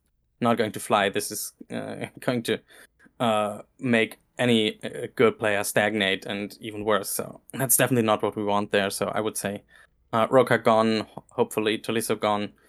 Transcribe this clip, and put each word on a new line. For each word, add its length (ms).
not 160
going 160
to 80
fly. 300
This 200
is, 220
uh, 400
<laughs> 80
going 240
to, 140
uh, 420
make 400
any, 440
uh, 320
good 240
player 240
stagnate 640
and 340
even 240
worse. 240
So 320
that's 240
definitely 300
not 160
what 140
we 80
want 280
there. 180
So 160
I 140
would 160
say, 260
uh, 180
Roca 280
gone, 560
ho-, 160
hopefully 480
Tolisso 400
gone, 340